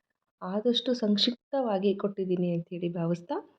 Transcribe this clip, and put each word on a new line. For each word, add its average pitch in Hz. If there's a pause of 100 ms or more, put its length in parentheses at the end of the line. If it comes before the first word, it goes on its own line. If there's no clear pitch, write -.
(420)
ಆದಷ್ಟು 214
ಸಂಕ್ಷಿಪ್ತವಾಗಿ 214
ಕೊಟ್ಟಿದ್ದೀನಿ 190
ಅಂತೇಳಿ 170
ಭಾವಿಸ್ತಾ 170 (220)